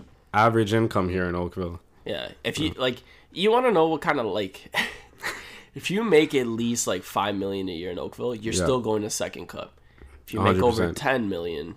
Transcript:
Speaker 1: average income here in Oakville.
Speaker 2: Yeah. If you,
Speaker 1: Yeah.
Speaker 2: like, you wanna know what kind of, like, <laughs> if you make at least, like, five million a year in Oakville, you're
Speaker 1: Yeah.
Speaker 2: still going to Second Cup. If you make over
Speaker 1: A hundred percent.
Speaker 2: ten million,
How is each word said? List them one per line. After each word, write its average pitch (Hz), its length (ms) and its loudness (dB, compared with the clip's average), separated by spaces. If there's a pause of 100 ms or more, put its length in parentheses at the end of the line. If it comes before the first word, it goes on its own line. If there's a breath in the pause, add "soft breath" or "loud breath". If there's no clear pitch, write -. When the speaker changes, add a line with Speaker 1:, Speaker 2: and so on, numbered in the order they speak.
(340)
Speaker 1:
average 110 400 4
income 104 340 2
here 90 160 0
in 87 100 -2
Oakville. 87 460 -6 (240)
Speaker 2:
Yeah. 73 240 -8 (160)
If 117 140 -4
you, 156 100 0
Speaker 1:
Yeah. - 120 -8
Speaker 2:
like, 127 220 -2 (300 soft breath)
you 190 180 2
wanna 247 220 4
know 165 160 6
what 151 140 0
kind 151 180 0
of, 113 60 -2
like, 98 480 -6
<laughs> - 1000 -8
if 135 160 -6
you 208 140 0
make 156 300 6
at 127 120 2
least, 117 400 0
like, 95 160 -2
five 101 320 -2
million 98 360 -4
a - 20 -6
year 87 180 -6
in 90 80 -8
Oakville, 117 360 -6
you're 107 180 -6
Speaker 1:
Yeah. 90 120 2
Speaker 2:
still 127 160 2
going 110 220 0
to 107 80 -4
Second - 360 -6
Cup. - 280 -14 (520 soft breath)
If - 80 -10
you 107 60 0
make 98 160 6
over 92 100 4
Speaker 1:
A 120 40 6
hundred 113 60 2 (160)
percent. - 60 -6
Speaker 2:
ten 131 320 0
million, 85 460 -6